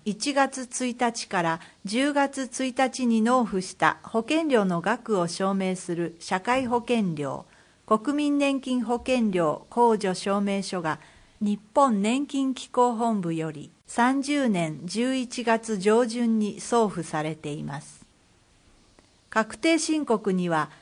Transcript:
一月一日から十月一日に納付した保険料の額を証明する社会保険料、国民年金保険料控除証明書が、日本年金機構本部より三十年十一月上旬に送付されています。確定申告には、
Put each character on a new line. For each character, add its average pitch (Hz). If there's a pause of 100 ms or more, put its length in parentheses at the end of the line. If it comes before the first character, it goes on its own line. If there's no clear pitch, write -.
一 214
月 269
一 247
日 240
か 185
ら 165 (240)
十 262
月 277
一 262
日 262
に 226
納 240
付 190
し -
た -
保 226
険 311
料 220
の 170
額 214
を 170
証 190
明 185
す 175
る 170
社 190
会 254
保 233
険 220
料、 139 (400)
国 220
民 285
年 277
金 254
保 240
険 240
料 170
控 233
除 190
証 202
明 196
書 185
が、 156 (400)
日 208 (120)
本 254
年 254
金 269
機 -
構 247
本 220
部 165
よ 160
り 151 (160)
三 262
十 277
年 165
十 233
一 254
月 226
上 220
旬 226
に 208
送 226
付 170
さ 151
れ 156
て 151
い 151
ま 147
す。 - (1300)
確 220
定 330
申 311
告 214
に 180
は、 151 (120)